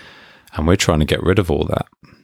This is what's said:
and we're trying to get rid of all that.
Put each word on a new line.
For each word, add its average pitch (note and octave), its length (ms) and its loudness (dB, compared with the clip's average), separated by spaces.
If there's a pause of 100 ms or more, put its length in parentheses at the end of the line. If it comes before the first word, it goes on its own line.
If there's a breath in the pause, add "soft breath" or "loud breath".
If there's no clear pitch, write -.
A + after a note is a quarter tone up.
(540 loud breath)
and D#2 140 -2
we're F2 80 4
trying D#2+ 240 0
to D#2 60 2
get - 180 -2
rid F#2+ 160 2
of E2+ 120 0
all D2 140 -2
that. - 200 -4 (380 soft breath)